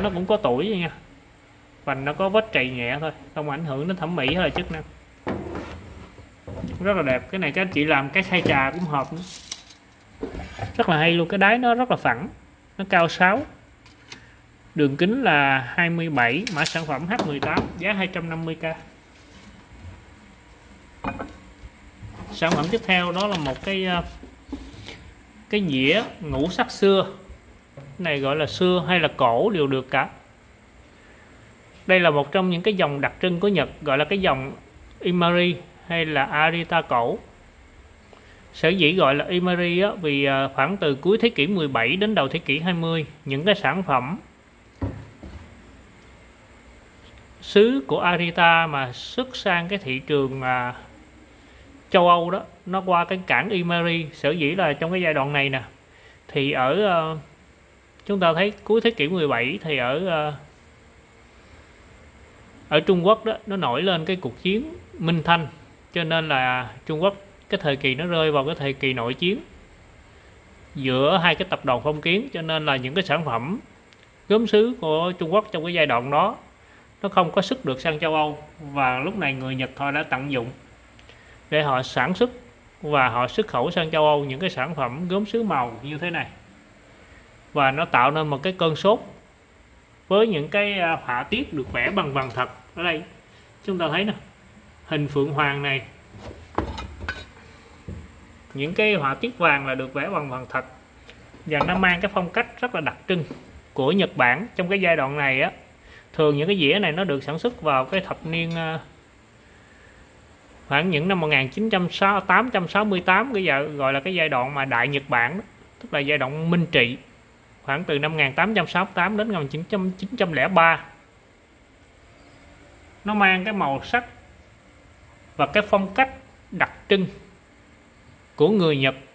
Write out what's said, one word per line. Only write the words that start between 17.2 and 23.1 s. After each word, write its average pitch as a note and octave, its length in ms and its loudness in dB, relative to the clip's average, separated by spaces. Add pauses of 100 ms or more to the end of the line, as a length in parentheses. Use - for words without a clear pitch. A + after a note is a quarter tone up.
mười C#3+ 140 -4
tám, D#3 180 -2 (200)
giá F#3 140 -2
hai G3 140 -2
trăm E3+ 220 -8
năm E3 160 -6
mươi D#3+ 100 -6
k. D#3+ 100 -10 (3750)
Sản E3 200 0
phẩm D3+ 180 0
tiếp A3 160 0
theo F3+ 260 2